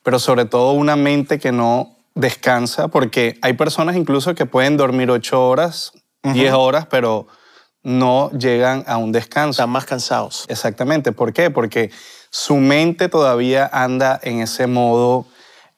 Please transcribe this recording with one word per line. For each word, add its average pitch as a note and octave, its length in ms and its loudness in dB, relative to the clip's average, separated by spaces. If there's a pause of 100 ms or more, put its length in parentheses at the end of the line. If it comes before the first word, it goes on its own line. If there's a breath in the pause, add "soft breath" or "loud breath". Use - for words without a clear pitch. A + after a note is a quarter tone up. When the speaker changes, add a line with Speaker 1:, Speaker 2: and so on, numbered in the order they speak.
Speaker 1:
pero B2+ 160 2
sobre B2 240 2
todo B2 280 2
una D3 220 2
mente C#3+ 460 0
que C3+ 100 -2
no A#2+ 460 0 (180)
descansa, B2+ 760 0
porque B2 540 0
hay B2+ 120 0
personas D#3+ 420 -2
incluso D3+ 400 0
que D3 100 -2
pueden C3+ 300 2
dormir C3 340 2
ocho B2+ 380 2
horas, D#3 440 -2 (320)
Speaker 2:
Ujú. C3+ 100 0
Speaker 1:
diez C3 180 2
horas, C3 360 2
pero A#2 380 0 (580 soft breath)
no B2+ 460 2
llegan B2+ 560 0
a B2 100 -4
un A2+ 140 -2
descanso. C#3 520 -2
Speaker 2:
Están A#2+ 80 -2
más B2+ 160 -2
cansados. B2 600 -6
Speaker 1:
Exactamente. B2+ 640 -2
¿Por A2+ 220 -2
qué? E3+ 180 0
Porque A#2 400 -2 (400 loud breath)
su - 260 -2
mente D#3+ 520 2
todavía C3+ 640 2
anda C3 500 0
en A#2 180 -4
ese A2+ 280 -4
modo B2 580 2 (520 soft breath)